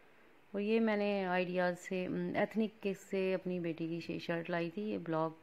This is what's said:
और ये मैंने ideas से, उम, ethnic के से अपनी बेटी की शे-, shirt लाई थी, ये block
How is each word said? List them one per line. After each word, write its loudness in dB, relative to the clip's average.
और -2
ये 4
मैंने 2
ideas 2
से, -4
उम, 0
ethnic 0
के -2
से -2
अपनी -2
बेटी -2
की -4
शे-, -6
shirt -2
लाई 0
थी, -4
ये -2
block 0